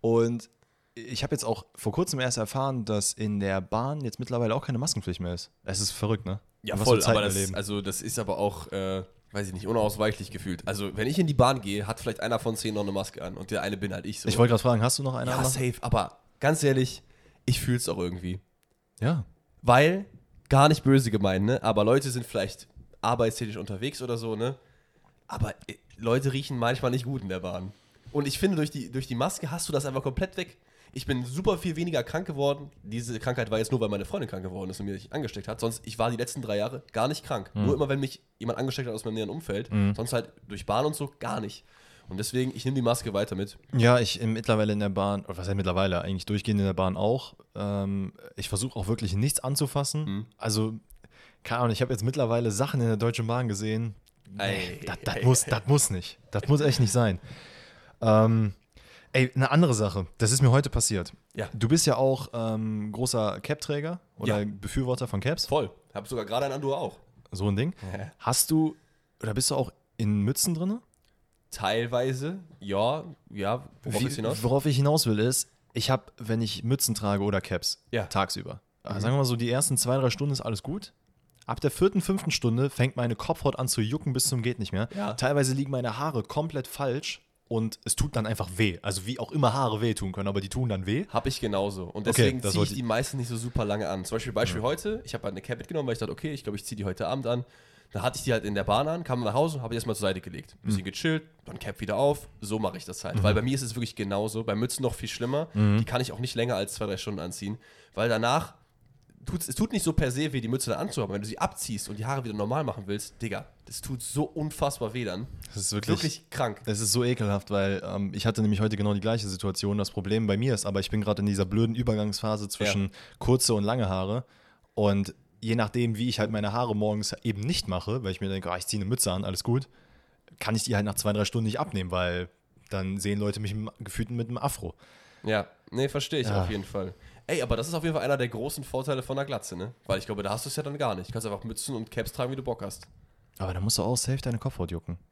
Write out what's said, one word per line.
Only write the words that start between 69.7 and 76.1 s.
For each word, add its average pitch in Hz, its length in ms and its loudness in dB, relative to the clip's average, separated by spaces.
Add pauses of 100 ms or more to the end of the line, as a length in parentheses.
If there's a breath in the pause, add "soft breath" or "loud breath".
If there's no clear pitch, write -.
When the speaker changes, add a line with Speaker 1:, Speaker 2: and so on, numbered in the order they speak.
Speaker 1:
in 104 260 2
Mützen 151 320 2
drinne? 190 260 -2 (680)
Speaker 2:
Teilweise, 123 880 0 (200)
ja, 107 440 0 (280)
ja. 104 320 -2 (200)
Worauf 104 160 -2
Speaker 1:
Wie, 127 60 4
Speaker 2:
willst 139 120 -2
du 110 60 -4
hinaus? 110 200 0
Speaker 1:
worauf 135 220 4
ich 143 100 4
hinaus 143 300 4
will, 107 140 4
ist, 123 300 2 (240)
ich 117 180 0
hab, - 260 -2